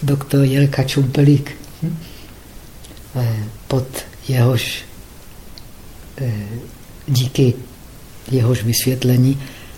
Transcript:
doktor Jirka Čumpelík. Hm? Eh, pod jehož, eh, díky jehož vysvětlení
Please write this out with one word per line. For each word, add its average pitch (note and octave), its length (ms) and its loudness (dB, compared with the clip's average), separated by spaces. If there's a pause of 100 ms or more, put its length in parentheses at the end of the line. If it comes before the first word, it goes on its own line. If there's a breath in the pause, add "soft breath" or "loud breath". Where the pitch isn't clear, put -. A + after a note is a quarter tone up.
doktor C#3 420 2
Jirka C#3 380 2
Čumpelík. C#3+ 720 2 (260)
Hm? E3 140 -4 (1160 loud breath)
Eh, A#2 280 -2 (240)
pod C3 200 0 (400)
jehož, B2+ 580 2 (1300)
eh, B2+ 140 -4 (760)
díky C3 460 2 (800)
jehož A#2+ 320 2
vysvětlení B2+ 800 2 (360 loud breath)